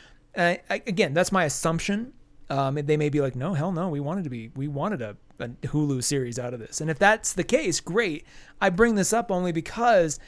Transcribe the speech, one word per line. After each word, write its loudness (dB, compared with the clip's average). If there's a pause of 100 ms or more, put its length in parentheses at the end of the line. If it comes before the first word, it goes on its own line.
(340)
And 2 (100)
I, -2
I, -6
again, 2
that's 2
my 4
assumption. -2 (360)
Um, 0
they 2
may 2
be 0
like, 0
"No, -4
hell 0
no. -2
We -4
wanted -4
to -6
be, -10
we -4
wanted -4
a, -8 (240)
a -8
Hulu -2
series -2
out -6
of -10
this." -10
And -2
if -4
that's 4
the -2
case, 2
great. -2 (360)
I 4
bring 4
this 2
up 0
only 0
because 2